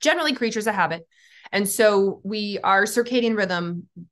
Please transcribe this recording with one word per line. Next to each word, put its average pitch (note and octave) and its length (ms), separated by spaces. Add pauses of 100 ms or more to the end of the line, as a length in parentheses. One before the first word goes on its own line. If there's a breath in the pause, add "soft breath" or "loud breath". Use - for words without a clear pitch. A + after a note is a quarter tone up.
generally D#4 340
creatures A3 320
of G#3+ 80
habit. E3 320 (460 loud breath)
And G3 160
so G3+ 540
we, G#3 420
our G3 200
circadian A#3 520
rhythm, F3 520 (240)